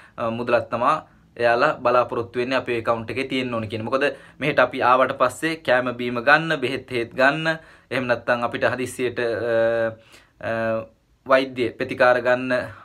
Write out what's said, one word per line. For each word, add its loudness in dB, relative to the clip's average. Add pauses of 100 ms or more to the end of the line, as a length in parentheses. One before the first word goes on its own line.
(180)
අ, -4
මුදලක් 0
තමා 0 (300)
එයාලා 4
බලාපොරොත්තු 0
වෙන්නේ 0
අපේ -2
ඇකවුන්ට් -2
එකේ -4
තියෙන්න -4
ඕනේ -4
කියන. -6
මොකද 0 (340)
මෙහෙට 0
අපි 2
ආවට 4
පස්සේ 0
කෑම 0
බීම -4
ගන්න, 2
බෙහෙත් -6
හේත් -4
ගන්න, 2 (440)
එහෙම -4
නැත්නම් 0
අපිට -4
හදිස්සියට, -2
අ, -2 (1200)
අ, -4 (760)
වෛද්‍ය 2
ප්‍රතිකාර 2
ගන්න 0 (320)